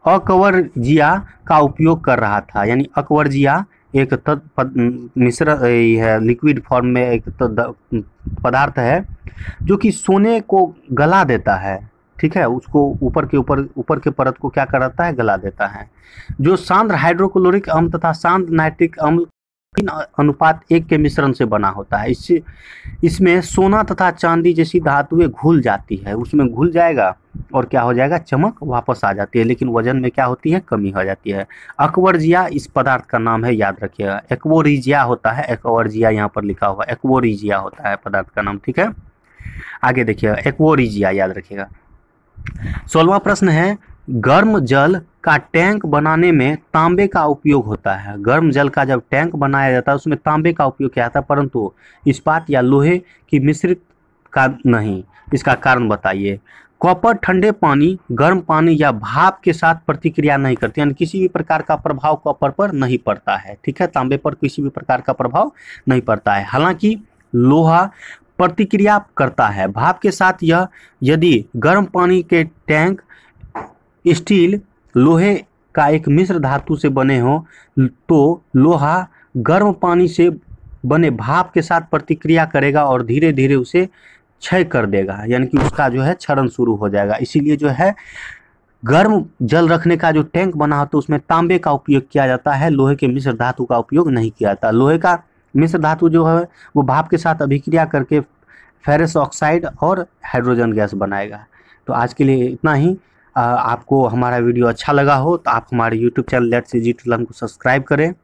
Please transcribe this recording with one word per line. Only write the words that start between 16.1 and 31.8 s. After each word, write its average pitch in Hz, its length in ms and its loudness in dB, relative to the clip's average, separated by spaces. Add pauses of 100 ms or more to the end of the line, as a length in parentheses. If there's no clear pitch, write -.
जो 170 160 2
सांद्र 196 380 0
हाइड्रोक्लोरिक 180 720 0
अम्ल 165 220 0
तथा 165 220 -2
सांद्र 175 380 0
नाइट्रिक 160 480 0
अम्ल 165 280 0 (500)
तीन 196 120 -2
अनुपात 156 720 0 (100)
एक 165 160 2
के 160 120 2
मिश्रण 143 340 0
से 123 120 0
बना 104 240 0
होता 101 280 -6
है। 107 140 -4
इससे, 165 320 0 (640)
इसमें 175 360 2
सोना 190 420 0
तथा 190 280 0
चांदी 165 440 0
जैसी 160 260 0
धातुएं 156 480 0
घुल 151 320 2
जाती 104 360 -4
है, 101 180 -8
उसमें 127 340 0
घुल 135 240 0
जाएगा 151 440 2 (380)
और 127 100 0
क्या 123 180 -2
हो 120 120 0
जाएगा, 139 240 0
चमक 165 440 -2
वापस 123 420 -4
आ 101 80 0
जाती 101 260 -4
है, 113 60 2
लेकिन 120 240 -2
वजन 117 280 -2
में 127 140 -2
क्या 131 140 -2
होती 123 260 -4
है, 185 180 0
कमी 101 220 -2
हो 95 140 -4
जाती 98 260 -6
है। 98 160 -6 (320)
अकवरजिया 175 680 2